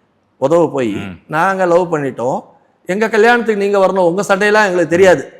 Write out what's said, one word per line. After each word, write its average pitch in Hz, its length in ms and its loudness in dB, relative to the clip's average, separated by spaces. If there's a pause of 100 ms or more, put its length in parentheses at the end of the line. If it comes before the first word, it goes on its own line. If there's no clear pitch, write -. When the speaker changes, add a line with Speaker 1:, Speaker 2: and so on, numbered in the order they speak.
(360)
Speaker 1:
உதவு 147 340 2
போய் 127 240 -2
Speaker 2:
ம். 98 320 -10
Speaker 1:
நாங்க 185 400 -2
லவ் 170 280 2
பண்ணிட்டோம். 139 460 -6 (460)
எங்க 208 220 -4
கல்யாணத்துக்கு 220 540 0
நீங்க 202 240 2
வரணும், 185 120 -2
உங்க 180 240 0
சண்டையெல்லாம் 208 420 0
எங்களுக்கு 180 220 0
தெரியாது 170 540 2